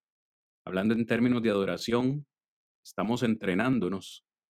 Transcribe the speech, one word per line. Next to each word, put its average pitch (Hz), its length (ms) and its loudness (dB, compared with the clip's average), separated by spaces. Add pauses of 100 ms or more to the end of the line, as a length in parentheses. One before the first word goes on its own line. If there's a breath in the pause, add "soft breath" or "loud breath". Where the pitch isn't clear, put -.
(640)
Hablando 95 280 0
en 113 140 0
términos 120 340 2
de 113 80 2
adoración, 113 760 0 (580)
estamos 113 380 -2
entrenándonos 107 1000 0 (260)